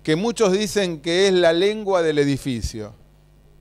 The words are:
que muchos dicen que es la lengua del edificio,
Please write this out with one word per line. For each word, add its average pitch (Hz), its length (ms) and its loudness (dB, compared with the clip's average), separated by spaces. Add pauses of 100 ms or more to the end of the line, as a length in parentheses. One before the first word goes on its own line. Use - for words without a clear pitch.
que 156 140 0
muchos 208 360 0
dicen 185 500 -2
que 175 260 0
es 190 60 4
la 170 200 4
lengua 196 480 0
del 156 160 0
edificio, 120 760 -4 (640)